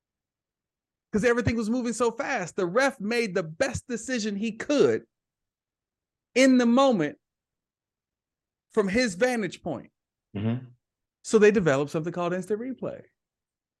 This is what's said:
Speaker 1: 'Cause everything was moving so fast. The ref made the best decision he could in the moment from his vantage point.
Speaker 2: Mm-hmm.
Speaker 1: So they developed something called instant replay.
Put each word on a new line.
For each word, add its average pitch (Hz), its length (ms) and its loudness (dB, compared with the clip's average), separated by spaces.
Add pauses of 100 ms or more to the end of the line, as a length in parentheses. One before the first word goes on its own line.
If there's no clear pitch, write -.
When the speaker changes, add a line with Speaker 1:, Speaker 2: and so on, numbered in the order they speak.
(1120)
Speaker 1:
'Cause 214 140 0
everything 240 320 0
was 220 120 -2
moving 240 220 -2
so 233 180 -2
fast. 233 460 -6
The 190 100 -2
ref 240 360 0
made 220 340 -2
the 190 80 -2
best 226 460 -6
decision 220 480 -6
he 220 160 -6
could 214 500 2 (1300)
in 262 240 6
the 247 80 4
moment 233 520 2 (1600)
from 208 140 2
his 214 280 0
vantage 226 460 -2
point. 120 300 -8 (440)
Speaker 2:
Mm-hmm. 113 280 -4 (600)
Speaker 1:
So - 140 4
they 208 140 6
developed 147 400 2
something 160 220 -6
called 175 200 -4
instant 185 280 -6
replay. 240 400 -10 (800)